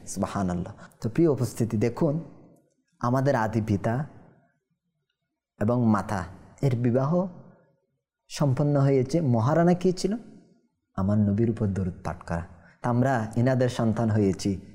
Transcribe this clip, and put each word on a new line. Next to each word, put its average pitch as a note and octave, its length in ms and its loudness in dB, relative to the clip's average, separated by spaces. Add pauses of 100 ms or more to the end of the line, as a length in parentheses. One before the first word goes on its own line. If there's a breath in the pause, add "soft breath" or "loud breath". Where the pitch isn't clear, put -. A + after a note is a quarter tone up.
সুবহানাল্লাহ। F#2 680 -4 (280 loud breath)
তো A#2 80 -4
প্রিয় D#3+ 200 4
উপস্থিতি, A#2+ 480 -2
দেখুন C#3+ 420 0 (800)
আমাদের C3 360 2
আদি A2 260 0
পিতা A2+ 440 -2 (1600)
এবং A#2+ 240 0
মাতা G2+ 380 0 (380)
এর C3 140 0
বিবাহ C3+ 520 0 (1000)
সম্পন্ন D3 500 0
হয়েছে। C#3 420 2
মহারানা D3+ 520 2
কী F3+ 180 0
ছিল? F#3+ 240 -4 (800)
আমার G2 220 0
নবীর G#2+ 320 2
উপর A2 180 -2
দরুদ F#2 260 -4 (100)
পাঠ - 200 -8
করা। E2+ 220 -6 (360 soft breath)
তা B2 80 -2
আমরা A#2+ 460 0
এনাদের B2 340 2
সন্তান A2+ 400 0
হয়েছি G2+ 520 0 (140)